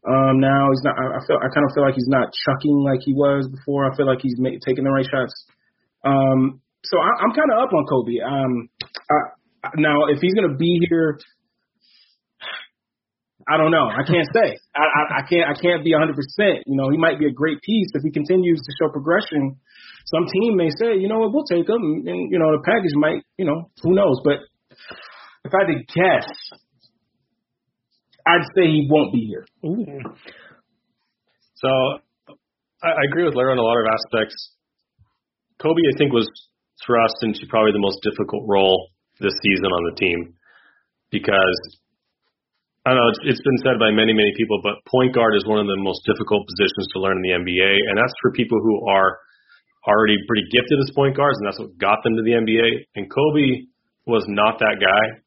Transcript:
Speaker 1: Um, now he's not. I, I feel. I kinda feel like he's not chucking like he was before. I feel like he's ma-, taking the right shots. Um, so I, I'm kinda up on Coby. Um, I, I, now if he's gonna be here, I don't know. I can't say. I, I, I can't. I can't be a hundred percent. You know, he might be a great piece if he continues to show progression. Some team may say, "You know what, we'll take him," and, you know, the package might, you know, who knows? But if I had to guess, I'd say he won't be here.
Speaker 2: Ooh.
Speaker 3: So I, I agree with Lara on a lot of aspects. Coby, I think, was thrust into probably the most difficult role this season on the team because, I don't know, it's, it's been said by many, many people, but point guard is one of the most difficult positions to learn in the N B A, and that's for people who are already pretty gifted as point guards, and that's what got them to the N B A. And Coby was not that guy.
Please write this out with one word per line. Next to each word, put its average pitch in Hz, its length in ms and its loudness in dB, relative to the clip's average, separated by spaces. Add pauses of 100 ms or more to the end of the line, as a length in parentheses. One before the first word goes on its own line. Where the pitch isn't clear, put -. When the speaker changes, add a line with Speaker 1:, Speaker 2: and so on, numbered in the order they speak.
Speaker 1:
Um, 135 320 2
now 139 320 4
he's 131 160 0
not. 135 140 0
I, 131 180 -4
I - 80 -6
feel. - 160 0
I 135 80 -2
kinda 143 240 0
feel 143 80 2
like 135 140 2
he's 127 160 -2
not 127 180 2
chucking 143 540 0
like 135 180 0
he 139 120 -2
was 139 360 2
before. 139 400 -2
I 135 60 -8
feel 143 100 0
like 127 160 0
he's 123 160 -2
ma-, 127 240 -2
taking 135 220 -2
the 139 80 0
right 135 160 0
shots. 131 260 -4 (720)
Um, 135 580 2 (220)
so 175 160 0
I, 170 100 2 (140)
I'm 226 100 0
kinda 285 220 2
up 240 180 0
on 151 160 0
Coby. 117 320 -2
Um, 127 480 -4 (400)
I, 151 80 4 (460)
I, - 140 -10
now 151 340 2
if 139 100 0
he's 185 140 2
gonna 165 240 0
be 170 180 2 (120)
here, 160 280 0 (2250)
I 156 80 2
don't 160 140 4
know. 151 180 2
I 139 160 -4
can't 165 240 0
say. 226 300 0 (160)
I, 147 80 0
I, 151 180 0 (160)
I 139 80 -4
can't. 170 240 2
I 143 80 -4
can't 175 240 0
be 160 120 0
a 151 40 2
hundred 151 220 0
percent. 170 480 -2
You 135 100 -2
know, 135 140 -2
he 156 60 0
might 160 200 2
be 151 80 -2
a 135 80 0
great 147 300 -4
piece 208 320 -2
if 143 80 -4
he 151 80 -2
continues 170 500 0
to 143 160 -16
show 156 140 0
progression. 143 680 -2 (480)
Some 165 240 -2
team 214 260 0
may 175 140 2
say, 220 320 -2
"You 196 80 -2
know 220 80 -2
what, 220 160 -2
we'll 294 160 -2
take 170 160 0
him," 226 160 -2
and, 170 480 -6
you 180 80 0
know, 156 160 2
the 143 80 -2
package 185 320 0
might, 151 320 -2 (160)
you 185 40 -2
know, 165 260 -4 (100)
who 175 160 2
knows? 160 260 2
But 143 140 2 (1040)
if - 80 -14
I 190 160 2
had 160 80 -2
to 135 80 -4
guess, - 480 0 (1900)
I'd 170 320 2
say 175 160 4
he 151 160 2
won't 151 280 2
be 113 120 -2
here. 104 200 -12 (200)
Speaker 2:
Ooh. 160 360 -8 (1600)
Speaker 3:
So 131 120 -2 (1160)
I, 170 40 2
I 156 200 0
agree 170 160 0
with 151 80 0
Lara 131 200 2
on 127 40 0
a 117 80 0
lot 117 160 2
of 110 80 0
aspects. - 640 -4 (1040)
Coby, 160 320 2
I 127 80 -2
think, 139 160 2
was 113 160 2 (560)
thrust 113 400 2
into 107 240 -6
probably 110 240 4
the 104 80 0
most 98 240 -2
difficult 104 400 -4
role 95 440 4 (280)
this 98 240 -2
season 95 320 0
on 85 160 -2
the 82 80 -12
team 85 400 -4 (720)
because, 95 500 0 (1300)
I 131 80 2
don't 127 80 4
know, 117 80 6
it's, 127 240 -2
it's - 80 -4
been 131 240 0
said 120 160 2
by 110 80 4
many, 110 240 2
many 104 240 2
people, 110 240 -2
but 104 240 -6
point 127 320 2
guard 113 160 2
is 101 160 0
one 107 80 2
of 104 80 0
the 98 160 -4
most 95 240 -6
difficult 104 400 -2
positions 95 480 -4
to 95 80 -4
learn 95 160 0
in 92 80 -6
the 92 80 0
N 90 80 -2
B 90 160 -4
A, 95 160 2 (160)
and 101 80 -2
that's 123 240 0
for 127 160 0
people 110 240 0
who 107 240 0
are 95 320 2 (680)
already 107 400 4
pretty 107 240 0
gifted 123 320 2
as 135 160 -2
point 139 160 2
guards, 139 240 0
and 104 80 -6
that's 98 160 -6
what - 160 -16
got 101 240 0
them 113 160 0
to 113 80 -2
the 120 80 2
N 117 80 2
B 110 160 0
A. 117 120 4 (280)
And 98 80 -8
Coby 139 640 0 (400)
was 110 160 0
not 104 320 0
that 107 240 0
guy. 101 240 4 (220)